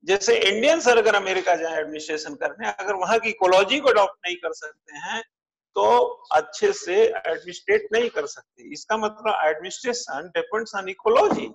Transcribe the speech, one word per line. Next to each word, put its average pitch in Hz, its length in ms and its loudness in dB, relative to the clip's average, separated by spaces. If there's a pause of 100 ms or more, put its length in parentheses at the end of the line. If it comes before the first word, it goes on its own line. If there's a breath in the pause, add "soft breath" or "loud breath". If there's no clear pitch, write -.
जैसे 196 340 2
Indians 247 500 2
अगर 220 260 4
अमेरिका 185 420 0
जाए 160 220 -4
administration 151 560 -8
करने, 202 360 -6
अगर 202 240 -6
वहां 190 240 0
की 220 100 -2
इकोलॉजी 196 520 2
को 262 80 2
adopt 202 380 2
नहीं 180 100 -4
कर 165 160 -8
सकते - 440 -18
हैं, 220 260 -8 (520)
तो 220 260 4 (320)
अच्छे 175 400 2
से 175 220 -6 (100)
administrate 180 880 -2
नहीं 233 180 0
कर 151 160 -6
सकते। 131 460 -18
इसका 180 240 -4
मतलब, 214 480 -2
administration 165 920 -4
depends 208 440 -6
on 190 100 -8
ecology। 262 640 2